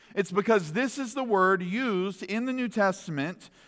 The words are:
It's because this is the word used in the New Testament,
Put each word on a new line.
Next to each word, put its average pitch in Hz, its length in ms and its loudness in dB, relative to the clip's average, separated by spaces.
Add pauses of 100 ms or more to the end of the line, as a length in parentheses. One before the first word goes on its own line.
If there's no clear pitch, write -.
(140)
It's 196 180 -2
because 196 400 2
this 240 260 -2
is 254 160 -6
the 269 100 -2
word 190 380 4
used 190 640 -2
in 214 200 -4
the 262 80 -2
New 254 160 -4
Testament, 180 800 -2 (200)